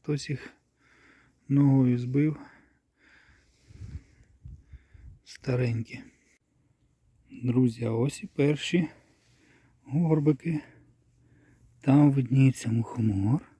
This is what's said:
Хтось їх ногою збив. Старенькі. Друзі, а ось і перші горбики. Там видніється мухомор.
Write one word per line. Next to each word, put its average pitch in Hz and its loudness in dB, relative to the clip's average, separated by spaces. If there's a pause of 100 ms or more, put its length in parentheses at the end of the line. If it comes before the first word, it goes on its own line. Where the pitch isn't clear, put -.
Хтось 147 -6
їх - -10 (960)
ногою 135 4
збив. 143 -2 (2750)
Старенькі. 120 -6 (1300)
Друзі, 120 0
а 117 -2
ось 117 -4
і 202 -14
перші 151 -2 (920)
горбики. 151 0 (1200)
Там 143 4
видніється 135 2
мухомор. 110 0 (180)